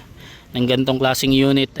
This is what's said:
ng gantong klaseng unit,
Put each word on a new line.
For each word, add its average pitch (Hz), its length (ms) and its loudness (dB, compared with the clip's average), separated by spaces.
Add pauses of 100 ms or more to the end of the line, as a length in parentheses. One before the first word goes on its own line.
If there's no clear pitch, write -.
(540)
ng 123 160 0
gantong 131 320 0
klaseng 131 320 0
unit, 139 460 2